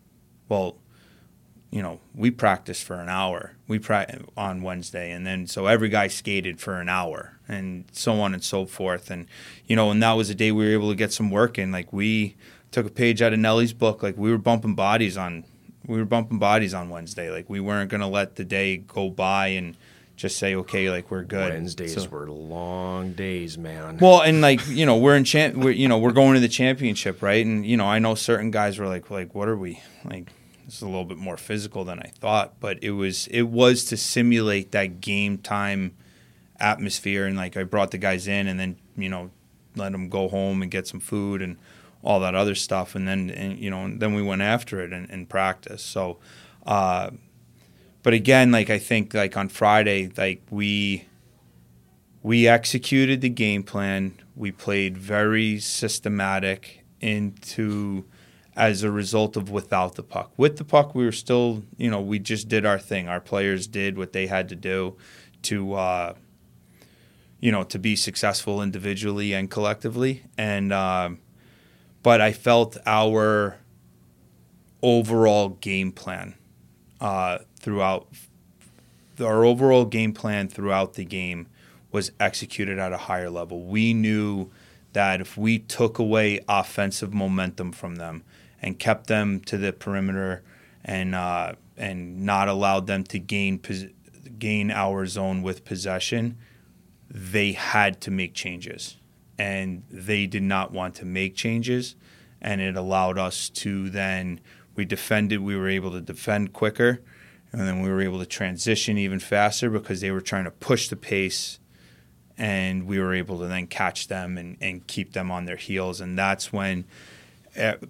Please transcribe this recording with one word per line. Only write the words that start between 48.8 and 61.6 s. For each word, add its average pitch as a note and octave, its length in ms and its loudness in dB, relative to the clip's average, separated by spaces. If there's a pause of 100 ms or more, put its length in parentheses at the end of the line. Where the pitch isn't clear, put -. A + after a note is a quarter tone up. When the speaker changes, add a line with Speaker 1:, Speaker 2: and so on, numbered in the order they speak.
Speaker 1:
like, G2+ 240 0
on G2 120 -2
Friday, G#2 680 4
like, F#2+ 240 -2 (100)
we, G2+ 540 0 (1160)
we A#2 240 6
executed C3 720 4
the C3 80 0
game G#2+ 360 0
plan. G2 500 -2 (220)
We G#2 160 -6
played G2 440 -2
very G#2+ 640 0
systematic G2 1300 -2 (160)
into, G#2 1040 -2 (520)
as G#2+ 280 2
a G#2 60 0
result G#2+ 460 0
of G2+ 140 -6
without F#2 460 -2
the - 80 -10
puck. - 320 -8
With D3 200 4
the D3 80 -10
puck, D3 300 4
we B2+ 100 2
were A2+ 80 2
still, A#2+ 520 0 (120)